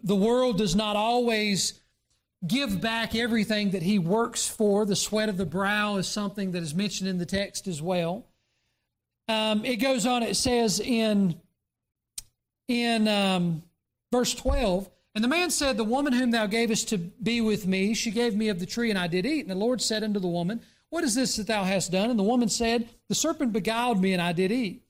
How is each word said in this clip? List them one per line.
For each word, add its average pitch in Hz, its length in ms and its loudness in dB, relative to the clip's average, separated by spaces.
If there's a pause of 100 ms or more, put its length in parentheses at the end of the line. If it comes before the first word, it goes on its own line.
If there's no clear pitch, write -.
the 202 140 0
world 233 420 2
does 190 160 2
not 208 220 0
always 220 800 0 (680)
give 202 360 0
back 226 340 -2
everything 214 560 0
that 180 140 -2
he 202 160 2
works 226 480 0
for. 208 360 2
The 202 120 0
sweat 214 320 0
of 202 80 -2
the 190 100 -2
brow 202 480 0
is 190 140 -2
something 202 440 -4
that 180 120 -4
is 147 100 -6
mentioned 190 340 -2
in 185 100 -2
the 175 80 -4
text 196 420 -4
as 156 120 -6
well. 180 460 -2 (1000)
Um, 220 360 0
it 247 120 -2
goes 254 300 2
on, 247 180 2
it 202 100 -2
says 233 460 2
in, 214 600 2 (1300)
in, 233 400 2
um, 185 560 0 (480)
verse 240 240 0
twelve, 202 560 0 (240)
"And 214 80 0
the 240 60 2
man 339 220 2
said, 269 260 0
'The 226 80 0
woman 262 300 0
whom 247 180 2
thou 226 140 2
gavest 226 420 0
to 214 100 0
be 226 420 -2
with 220 240 0
me, 190 300 2
she 220 160 -2
gave 233 240 0
me 214 140 0
of 202 100 -2
the 185 80 -6
tree, 233 240 -2
and 196 80 0
I 175 80 -2
did 180 180 0
eat.' 285 180 0
And 185 80 -8
the 185 40 -4
Lord 226 260 0
said 214 220 -2
unto 208 160 -2
the 185 80 -2
woman, 175 360 -2 (280)
'What 339 140 -2
is 220 100 0
this 254 220 0
that 208 120 -6
thou 214 160 0
hast 185 280 0
done?' 190 160 2
And 247 100 0
the 190 40 2
woman 240 260 2
said, 233 400 0 (200)
'The 202 60 -2
serpent 311 380 0
beguiled 226 480 0
me, 190 140 4
and 180 80 0
I 175 100 0
did 185 180 2
eat.' 226 400 -2